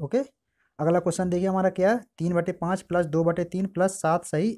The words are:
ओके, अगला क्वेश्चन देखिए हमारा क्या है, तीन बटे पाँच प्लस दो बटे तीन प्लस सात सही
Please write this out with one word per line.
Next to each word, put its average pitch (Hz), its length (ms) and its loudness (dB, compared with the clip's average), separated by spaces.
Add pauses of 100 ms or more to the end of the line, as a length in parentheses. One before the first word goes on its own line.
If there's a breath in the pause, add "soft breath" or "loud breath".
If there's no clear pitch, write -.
ओके, 156 180 -2 (600)
अगला 170 220 2
क्वेश्चन 180 300 -2
देखिए 180 180 0
हमारा 190 220 2
क्या 185 200 2
है, 233 140 0 (140)
तीन 170 160 0
बटे 175 200 0
पाँच 185 280 -4
प्लस 175 240 0
दो 160 180 0
बटे 170 220 0
तीन 185 220 -4
प्लस 190 320 -2
सात 170 260 0
सही 175 320 0